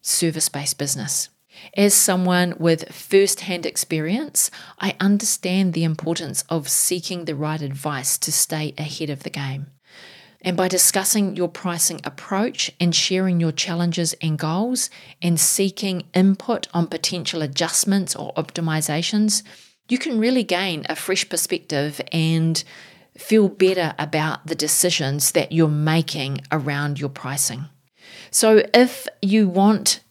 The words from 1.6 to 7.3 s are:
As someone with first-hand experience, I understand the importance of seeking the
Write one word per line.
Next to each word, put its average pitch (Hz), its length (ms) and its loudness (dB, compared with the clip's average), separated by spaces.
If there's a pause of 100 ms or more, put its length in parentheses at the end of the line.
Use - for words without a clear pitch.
As 202 160 6
someone 180 640 2
with 160 340 2
first-hand 196 720 0
experience, 170 840 -2 (300)
I - 180 -4
understand 190 760 0
the 165 120 0
importance 160 640 -4
of 151 200 -2
seeking 175 580 -2
the 156 100 -4